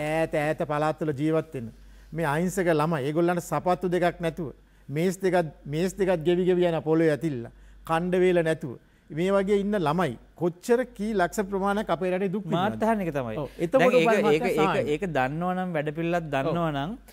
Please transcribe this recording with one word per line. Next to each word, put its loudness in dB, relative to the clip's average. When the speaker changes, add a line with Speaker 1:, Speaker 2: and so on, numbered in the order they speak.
Speaker 1:
ඈත -2
ඈත -2
පළාත්වල -2
ජීවත් -2
වෙන -10
මේ -6
අහිංසක 0
ළමයි 2
ඒගොල්ලන්ට 0
සපත්තු -2
දෙකක් 0
නැතුව -6
මේස් 0
දෙකක්, 0
මේස් -4
දෙකක් 0
ගෙවි 2
ගෙවි 4
යන 0
පොළොවේ 4
ඇතිල්ලා -4
කණ්ඩ 0
වේල 4
නැතුව -2
මේ -2
වගේ 2
ඉන්න -2
ළමයි 0
කොච්චර 0
කී -6
ලක්ෂ 0
ප්‍රමාණයක් -2
අපේ -2
රටේ -2
දුක් -4
විඳිනවද? 0
Speaker 2:
මාත් -6
අහන්නේ 0
ඒක -2
තමයි. -4
Speaker 1:
ඔව්. -6
එතකොට 2
Speaker 2:
දැන් 6
ඒක, 6
Speaker 1:
බලන්න 4
Speaker 2:
ඒක, 2
ඒක, 0
Speaker 1:
සාහනය. 2
Speaker 2:
ඒක -2
දන්නවනම්, -2
වැඩපිළිවෙලක් -2
Speaker 1:
ඔව්. -10
Speaker 2:
දන්නවනම්, -2